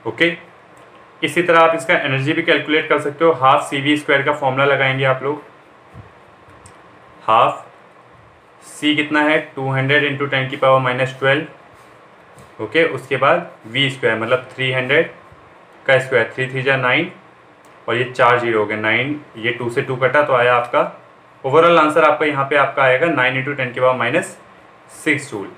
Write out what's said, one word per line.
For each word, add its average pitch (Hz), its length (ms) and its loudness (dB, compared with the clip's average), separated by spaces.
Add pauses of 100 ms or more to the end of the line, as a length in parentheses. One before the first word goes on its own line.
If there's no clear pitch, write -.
ओके, 156 320 -2 (840)
इसी 156 200 -2
तरह 165 180 4
आप 165 140 4
इसका 175 220 -2
एनर्जी 135 360 -2
भी 165 100 -2
calculate 151 460 0
कर 147 120 0
सकते 143 240 -4
हो। 165 100 4
हाफ 135 280 2
सी 139 180 -6
वी 147 160 0
स्क्वायर 139 260 0
का 147 120 0
formula 135 320 -2
लगाएंगे 135 400 0
आप 127 160 -2
लोग, 143 200 -6 (1800)
हाफ 117 420 2 (960)
सी 151 340 -4
कितना 151 260 -2
है, 156 160 2 (160)
two 135 160 -6
hundred 135 360 0
into 139 260 -4
ten 131 180 -4
की 135 80 -8
power 131 220 4
minus 127 380 -4
ट्वेल्व। - 1400 -6
ओके, 156 240 0
उसके 135 320 -6
बाद 165 320 2 (160)
वी 131 240 -2
स्क्वायर 113 280 -2
मतलब 113 320 -2
थ्री 131 220 -6
हंड्रेड 135 380 0 (760)
का 131 120 4
square, 123 360 0
three 131 140 -4
three 131 140 -6
जा 135 160 2
नाइन 131 320 0 (800)
और 117 80 -2
ये 127 100 -2
चार 123 340 4
ज़ीरो 113 200 0
हो 104 60 0
गए, 107 120 -4
नाइन, 123 420 -2 (180)
ये 117 140 -4
टू 120 180 -6
से 135 120 -2
टू 131 140 -6
कटा 131 260 2
तो 135 120 0
आया 123 220 4
आपका, 147 240 0 (640)
overall 165 340 6
answer 156 260 4
आपका 151 220 2
यहाँ 139 200 -2
पे 147 120 0
आपका 135 240 0
आएगा 131 260 2
Nine 131 340 0
into 135 160 -6
ten 123 160 -6
की 127 60 -6
पावर 127 160 2
माइनस 123 400 -2 (580)
सिक्स 151 360 -4
joule। 98 280 -10